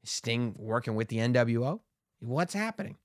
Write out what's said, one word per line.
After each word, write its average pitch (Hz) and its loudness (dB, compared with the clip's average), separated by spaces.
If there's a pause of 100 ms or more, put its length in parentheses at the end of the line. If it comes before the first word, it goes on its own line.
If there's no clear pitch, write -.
Is - -12
Sting 117 0
working 110 -2
with 113 2
the 113 -2
N 120 4
W 120 4
O? 170 -2 (360)
What's 135 -2
happening? 208 -4